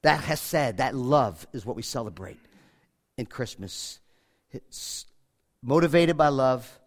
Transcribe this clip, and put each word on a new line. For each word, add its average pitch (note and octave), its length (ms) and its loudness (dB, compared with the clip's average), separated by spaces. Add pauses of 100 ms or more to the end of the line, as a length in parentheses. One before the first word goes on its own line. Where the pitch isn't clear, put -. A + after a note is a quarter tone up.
That D3+ 200 4
hesed, D3 560 -2
that C3 180 -2
love, B2+ 580 0
is G#2 120 -12
what A#2+ 100 -6
we A#2 60 -10
celebrate F#2+ 580 -10 (760)
in A#2 80 -6
Christmas. - 760 -12 (520)
It's - 540 -14 (560)
motivated D#3+ 560 4
by D3+ 120 6
love. C3 580 0